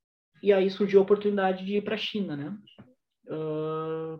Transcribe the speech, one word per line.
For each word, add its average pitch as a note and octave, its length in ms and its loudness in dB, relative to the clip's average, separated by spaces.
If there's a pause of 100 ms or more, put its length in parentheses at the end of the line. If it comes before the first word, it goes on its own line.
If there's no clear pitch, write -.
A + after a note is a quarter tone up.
(440)
e G3 100 6
aí F#3+ 160 4
surgiu G3 300 4
a G3 40 8
oportunidade G3 640 2
de G3+ 120 -2
ir G3+ 60 0
pra G#3 140 -4
China, F3+ 400 -6
né? D3+ 180 -8 (760)
Ah, D#3 880 -6